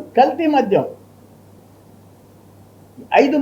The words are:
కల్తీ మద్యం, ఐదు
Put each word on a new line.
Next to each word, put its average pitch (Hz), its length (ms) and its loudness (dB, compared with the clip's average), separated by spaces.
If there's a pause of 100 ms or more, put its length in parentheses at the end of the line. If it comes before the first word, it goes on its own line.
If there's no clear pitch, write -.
(180)
కల్తీ 294 300 2 (100)
మద్యం, 190 280 0 (2250)
ఐదు 294 220 0